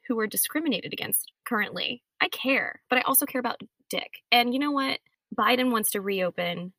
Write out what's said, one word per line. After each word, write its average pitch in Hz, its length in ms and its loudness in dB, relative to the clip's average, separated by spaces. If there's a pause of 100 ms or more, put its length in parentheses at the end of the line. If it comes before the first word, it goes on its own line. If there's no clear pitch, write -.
who 226 120 0
are 214 80 0
discriminated 269 640 -2
against - 400 -4 (140)
currently. 208 580 -2 (160)
I - 80 4
care, - 640 -2
but 254 100 4
I - 40 4
also 269 220 2
care 262 140 -4
about 247 220 -4 (280)
dick. - 220 -4 (200)
And 240 220 6
you 262 60 0
know 294 120 2
what? 269 280 -2 (380)
Biden 247 340 4
wants 220 200 0
to 208 100 -2
reopen 180 760 -2